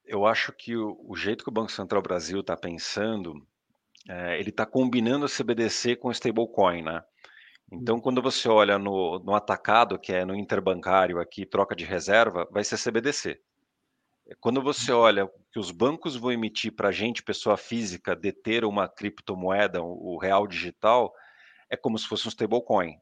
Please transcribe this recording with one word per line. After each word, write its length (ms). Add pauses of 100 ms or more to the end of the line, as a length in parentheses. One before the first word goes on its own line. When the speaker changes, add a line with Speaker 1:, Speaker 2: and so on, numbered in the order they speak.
Speaker 1:
eu 220
acho 260
que 240
o, 320
o 80
jeito 260
que 60
o 60
Banco 180
Central 300
Brasil 400
tá 120
pensando, 920 (600)
é, 320
ele 140
tá 140
combinando 580
a 40
C 140
B 120
D 160
C 260
com 120
o 40
stablecoin, 680
né? 200 (680)
Então, 240
Speaker 2:
Hum. 40
Speaker 1:
quando 200
você 260
olha 320
no, 420
no 140
atacado, 640
que 140
é 100
no 140
interbancário 800
aqui, 280
troca 280
de 120
reserva, 640
vai 120
ser 140
C 140
B 100
D 100
C. 300 (960)
Quando 220
você 320
Speaker 2:
Hum. 60
Speaker 1:
olha 320 (200)
que 80
os 120
bancos 440
vão 160
emitir 420
pra 200
gente, 300
pessoa 340
física, 580
deter 520
uma 200
criptomoeda, 960
o, 320
o 40
real 280
digital, 680 (560)
é 60
como 220
se 80
fosse 200
um 20
stablecoin. 720